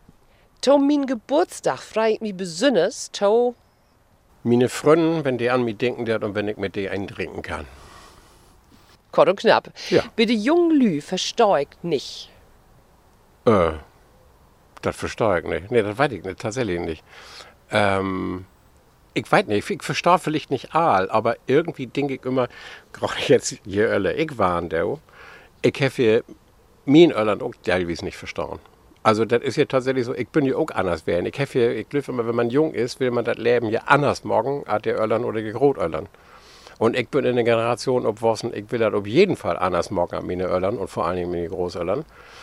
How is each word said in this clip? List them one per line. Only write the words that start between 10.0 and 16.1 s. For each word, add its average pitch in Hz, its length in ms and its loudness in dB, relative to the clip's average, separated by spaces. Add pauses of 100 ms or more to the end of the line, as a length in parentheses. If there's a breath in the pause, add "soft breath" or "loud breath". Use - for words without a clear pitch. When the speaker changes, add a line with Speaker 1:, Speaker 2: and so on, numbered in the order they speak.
Speaker 1:
Bei 226 80 2
de 226 140 2
jungen 320 340 2
Lü 220 300 4
versteh 185 640 2
ich - 40 -10 (140)
nicht. - 480 -6 (1120)
Speaker 2:
Äh, 90 300 4 (1080)
das - 140 -2
versteh 92 440 -2
ich 78 60 -6
nicht. 85 240 -6
Nee, 120 120 2
das 104 160 -2
weiß 147 160 0